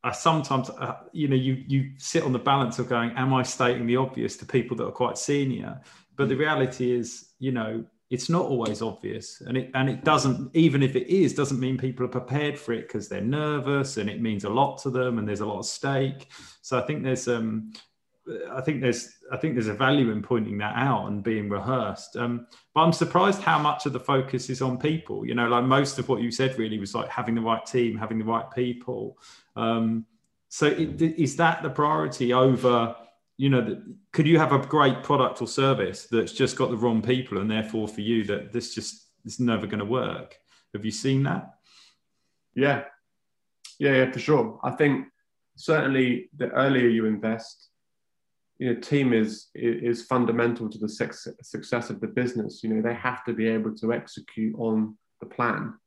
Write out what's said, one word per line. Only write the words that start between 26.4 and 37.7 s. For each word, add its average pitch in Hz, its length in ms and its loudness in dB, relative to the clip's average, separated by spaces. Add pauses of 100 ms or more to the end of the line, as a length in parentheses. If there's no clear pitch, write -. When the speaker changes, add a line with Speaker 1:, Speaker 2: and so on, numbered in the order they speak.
Speaker 1:
really 110 180 -2
was, 98 160 -6
like, 110 160 -4
having 117 240 -4
the 117 80 0
right 113 240 0
team, 117 320 0
having 110 220 -4
the 110 60 -2
right 113 260 -2
people. 120 680 -6 (380)
Um, 113 500 0 (420)
so - 200 2
it, 143 340 0
is 160 360 2
that 165 260 2
the 151 80 -4
priority 147 640 0
over, 123 600 4 (420)
you 139 120 2
know, 127 120 6
the, - 340 -6 (160)
could 147 160 2
you 165 100 8
have 160 140 4
a 135 80 6
great 151 420 2
product 131 400 0
or 117 60 -4
service 110 580 0
that's 113 260 0
just 131 240 0
got 131 140 0
the 120 80 -2
wrong 113 240 2
people 123 380 0
and 104 100 -2
therefore 110 380 -2